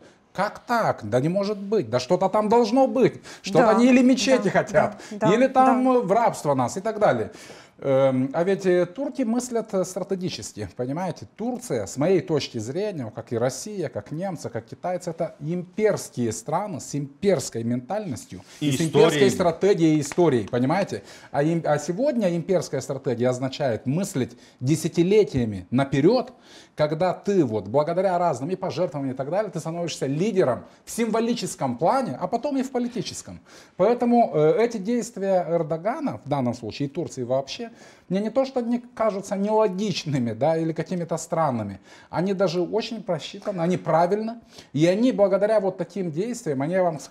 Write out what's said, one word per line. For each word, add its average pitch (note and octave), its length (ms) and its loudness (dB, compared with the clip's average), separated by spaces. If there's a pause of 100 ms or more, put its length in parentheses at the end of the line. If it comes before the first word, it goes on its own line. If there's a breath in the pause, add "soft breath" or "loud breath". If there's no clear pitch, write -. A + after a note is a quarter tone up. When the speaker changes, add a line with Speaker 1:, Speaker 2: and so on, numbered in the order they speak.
(340 loud breath)
Speaker 1:
Как G3+ 240 -4
так? G#3 500 0
Да A#2+ 120 2
не D3+ 100 0
может G3+ 260 -2
быть. G3 320 -2
Да A#2+ 100 0
что-то F3+ 300 2
там G#3+ 220 2
должно A#3+ 360 4
быть. B3+ 280 2 (260 loud breath)
Что-то F#3+ 240 0
Speaker 2:
Да, G#3+ 60 6
Speaker 1:
они A3+ 160 6
или C4 160 8
мечети B3+ 420 4
Speaker 2:
да, F#3+ 60 2
Speaker 1:
хотят, - 500 2 (100)
Speaker 2:
да, G#3+ 180 0
да, G#3 60 6
Speaker 1:
или B3+ 120 4
там, C4 380 4
Speaker 2:
да. C4 100 4
Speaker 1:
э, B3 80 4
в F#3 100 0
рабство F#3+ 420 2
нас B2+ 220 0
и F#3+ 40 -6
так G#3+ 180 -4
далее. C#3 320 2 (500 loud breath)
Эм, C3+ 520 2
а E3 100 0
ведь, F#3+ 240 0
э, F3+ 200 4
турки C4+ 360 -6
мыслят, A3+ 500 -4
э, F#3+ 120 0
стратегически, F3+ 920 -6
понимаете? C#3+ 500 -6 (100)
Турция, G3 500 -6
с - 100 -12
моей E3+ 240 2
точки - 380 -2
зрения, C#3 560 -6
как - 180 -10
и A#2 60 0
Россия, D3 500 -4
как - 220 -10
немцы, E3 380 -8
как A2 180 -8
китайцы, F3 440 -8
это E3 280 -6
имперские E3+ 920 -2
страны E3 480 -6
с - 160 -10
имперской C#3+ 640 -2
ментальностью B2 800 -6 (200 loud breath)
Speaker 3:
И D3+ 100 0
Speaker 1:
и - 20 0
с C3+ 80 -2
имперской D3+ 480 6
Speaker 3:
историей. - 20 6
Speaker 1:
стратегией E3 640 2
и D3+ 40 2
историей, C3+ 480 2
понимаете? C3 540 -2 (280 loud breath)
А C#3+ 140 0
им-, E3 200 0
а D3 140 2
сегодня G#3 580 0
имперская E3 440 -2
стратегия B2+ 500 -2
означает B2+ 560 -2
мыслить C3+ 500 -2 (460 loud breath)
десятилетиями D#3+ 880 0
наперёд, C#3 640 2 (440 loud breath)
когда D#3 360 0
ты F#3+ 320 2
вот G#2+ 240 -2
благодаря E3+ 500 0
разным E3 320 0
и F#3 60 -4
пожертвованиям C#3+ 580 -4
и - 20 -10
так C3+ 140 -6
далее, G3 200 -2
ты E3+ 100 -8
становишься D#3+ 460 -6
лидером D3 580 0 (200 loud breath)
в - 60 -18
символическом A3 840 -2
плане, G3 440 0
а F3 80 -4
потом C4+ 280 -4
и B3+ 60 -2
в C4 80 -6
политическом. A3 720 -6 (360 loud breath)
Поэтому, A#3+ 580 4
э, D#3+ 300 4
эти A#3 140 -4
действия G3 720 -2
Эрдогана, E3 760 -2
в - 40 -12
данном B2+ 260 0
случае A2+ 340 -6
и - 20 -8
Турции C3 340 -8
вообще, C3+ 460 -4 (380 loud breath)
мне F#3+ 120 -2
не A3 100 -4
то C4+ 140 0
что C4 160 -4
не A#3+ 180 -2
кажутся G3+ 580 -4
нелогичными, G3 960 0
да, C#3+ 240 0
или E3 160 -2
какими-то E3 460 -4
странными, A#2+ 640 -2 (300 loud breath)
они F#3 220 -2
даже F3+ 280 0
очень G#3 420 -4
просчитаны, F#3+ 580 -6
они E3+ 160 0
правильны, F3+ 580 0 (380 loud breath)
и D3+ 140 4
они A3 260 4
благодаря G3 480 4
вот F#3+ 180 -2
таким F3 340 -6
действиям, D#3+ 500 -4
они, D#3+ 120 -2
я F#3 80 2
вам E3 160 0 (120)